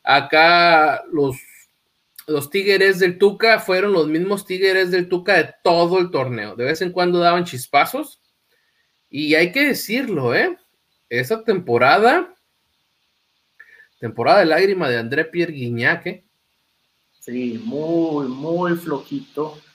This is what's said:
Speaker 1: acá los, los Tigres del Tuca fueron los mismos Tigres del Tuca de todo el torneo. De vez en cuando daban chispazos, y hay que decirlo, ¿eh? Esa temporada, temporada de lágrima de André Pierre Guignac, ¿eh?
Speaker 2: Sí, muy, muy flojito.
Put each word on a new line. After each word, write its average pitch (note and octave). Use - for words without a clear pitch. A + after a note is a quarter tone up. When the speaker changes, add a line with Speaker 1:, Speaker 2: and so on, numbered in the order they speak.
Speaker 1:
acá D#3+
los, C#3
los C#3+
Tigres G3
del F3+
Tuca G#3
fueron F#3+
los D#3
mismos F3+
Tigres F#3
del F3+
Tuca F3+
de D#3
todo E3+
el F3+
torneo. A#2
De A#2+
vez D#3+
en F3+
cuando F3+
daban F3
chispazos, D3
y D3+
hay F3
que C#4+
decirlo, G3
¿eh? F4
Esa B2+
temporada, G3
temporada B2
de F3
lágrima F3
de A#2+
André B2
Pierre E3
Guignac, B2+
¿eh? -
Speaker 2:
Sí, A#2+
muy, D3+
muy E3
flojito. D3+